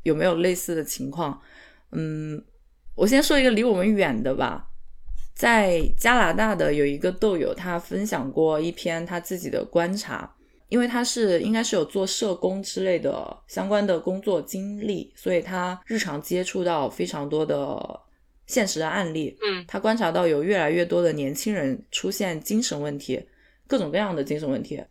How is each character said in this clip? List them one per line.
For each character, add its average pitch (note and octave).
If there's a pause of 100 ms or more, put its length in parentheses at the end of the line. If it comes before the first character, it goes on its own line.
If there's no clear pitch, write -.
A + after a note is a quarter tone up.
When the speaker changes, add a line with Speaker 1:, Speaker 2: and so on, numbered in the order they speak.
Speaker 1:
有 D#3
没 D3+
有 F3+
类 F3+
似 F3+
的 D#3
情 C3
况？ D3+ (520)
嗯， D#3 (520)
我 -
先 C4
说 D4+
一 C4+
个 B3+
离 A3
我 A#3
们 F#3+
远 D3+
的 C3
吧。 A#2 (680)
在 G3+ (160)
加 A#3
拿 G3
大 G#3
的 D#3
有 D3
一 C#3+
个 F3+
豆 G3
友， C#3
他 F3+
分 F#3
享 C#3
过 D#3
一 E3
篇 E3
他 F3
自 F3+
己 F3
的 -
观 E3+
察， - (320)
因 A#3
为 B3
他 A#3+
是， G#3
应 G#3+
该 A3+
是 A#3
有 E3
做 F#3+
社 G3+
工 F#3
之 F#3+
类 F#3
的 - (120)
相 F#3+
关 G3+
的 F3+
工 F#3
作 F#3+
经 G3+
历， F#3+
所 F#3
以 E3+
他 F3+
日 A3
常 D#3
接 F3+
触 F#3
到 D#3+
非 -
常 D3
多 D3+
的 C#3+ (460)
现 G#3+
实 D#3
的 D#3+
案 E3
例。 D#3
Speaker 2:
嗯。 F#3+
Speaker 1:
他 G3
观 A3
察 F3+
到 F3
有 D3
越 G3
来 D3+
越 E3+
多 F3
的 E3
年 D3
轻 G#3+
人 C#3
出 -
现 F#3+
精 G#3
神 D#3+
问 D3
题， - (400)
各 C4+
种 E3
各 D#3
样 G3
的 D3
精 D3
神 D#3
问 C3
题， D3 (120)